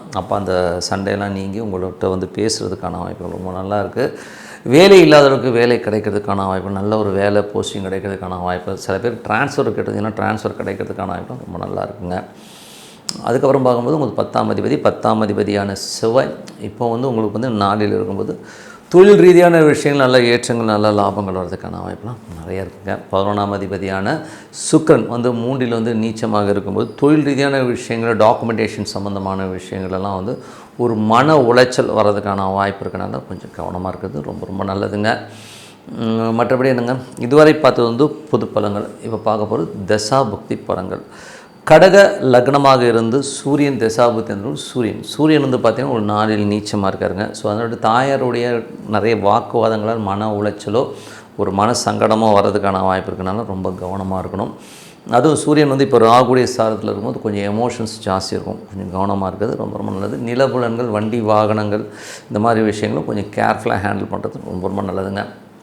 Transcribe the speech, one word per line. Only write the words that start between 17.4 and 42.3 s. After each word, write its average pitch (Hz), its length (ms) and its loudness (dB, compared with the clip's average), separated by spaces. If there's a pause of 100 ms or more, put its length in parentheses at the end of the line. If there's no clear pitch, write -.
நாலில் 101 360 0
இருக்கும்போது, 98 460 -4 (500)
தொழில் 196 300 10
ரீதியான 175 420 8
விஷயங்கள் 143 480 4
நல்ல 120 260 6
ஏற்றங்கள், 113 440 0
நல்ல 107 120 4
லாபங்கள் 98 440 0
வர்றதுக்கான 90 520 -8
வாய்ப்புலாம் 104 280 -12 (240)
நிறைய 92 240 -8
இருக்குங்க. 98 340 -8 (140)
பதினொன்றாம் 101 380 0
அதிபதியான 98 720 -4 (280)
சுக்கிரன் 147 580 2
வந்து 117 240 -2
மூன்றில் 120 380 -2
வந்து 117 240 -2
நீச்சமாக 110 560 0
இருக்கும்போது, 101 460 -2
தொழில் 151 280 4
ரீதியான 139 360 0
விஷயங்கள், 117 580 -2
டாக்குமெண்டேஷன் 110 640 0
சம்பந்தமான 98 600 -6
விஷயங்கள் 92 540 -6
எல்லாம் 98 160 -4
வந்து 95 280 -8 (340)
ஒரு 120 180 0
மன 117 420 4
உளைச்சல் 123 600 4
வர்றதுக்கான 101 560 0
வாய்ப்பு 98 320 -2
இருக்கனால 95 420 -8
கொஞ்சம் 90 300 -14
கவனமா 90 300 -8
இருக்கிறது 92 340 -8
ரொம்ப, 92 240 -10
ரொம்ப 95 180 -6
நல்லதுங்க. 101 540 -2 (800)
உம், 113 400 -2
மற்றபடி 123 260 0
என்னங்க, 123 300 0 (240)
இதுவரை 151 360 6
பார்த்தது 127 320 2
வந்து 120 200 2
பொது - 380 -4
பலன்கள். 104 420 -2 (160)
இப்போ 113 140 -6
பார்க்க 107 280 -2
போகிறது 120 260 -4 (160)
தசாபுக்தி 107 800 0
பலன்கள். 92 340 -6 (680)
கடக 185 500 8
லக்னமாக 131 600 4